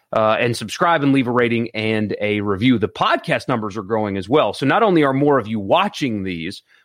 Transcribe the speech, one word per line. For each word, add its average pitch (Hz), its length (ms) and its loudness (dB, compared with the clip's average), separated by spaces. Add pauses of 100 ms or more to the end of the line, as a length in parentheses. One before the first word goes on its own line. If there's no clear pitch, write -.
(160)
uh, 110 240 2
and 120 160 0
subscribe 160 460 0
and 139 100 2
leave 131 160 2
a 123 40 -2
rating 117 420 0
and 107 440 -2
a 104 220 -2
review. 104 380 2
The 92 100 -2
podcast 185 580 -2
numbers 107 300 -2
are 110 60 -6
growing 104 340 -2
as 92 100 -6
well. 117 280 2
So - 100 -6
not 165 180 2
only 175 220 4
are 135 80 2
more 143 260 2
of 104 100 -4
you 110 120 -4
watching 123 640 -2
these, 90 400 -8 (220)